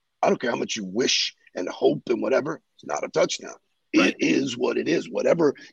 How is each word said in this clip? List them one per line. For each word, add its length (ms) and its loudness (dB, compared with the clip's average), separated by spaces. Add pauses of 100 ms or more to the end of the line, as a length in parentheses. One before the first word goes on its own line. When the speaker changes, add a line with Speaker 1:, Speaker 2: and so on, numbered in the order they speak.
(220)
Speaker 1:
I 80 2
don't 100 2
care 120 -2
how 60 -2
much 180 -4
you 100 -6
wish 500 -2 (200)
and 140 -6
hope 400 0
and 120 0
whatever, 400 -2 (140)
it's 100 -20
not 180 -6
a 60 -6
touchdown. 460 -2 (400)
Speaker 2:
Right. 240 4
Speaker 1:
It 60 -4
is 320 0
what 200 0
it 100 -2
is. 220 0
Whatever, 440 2 (200)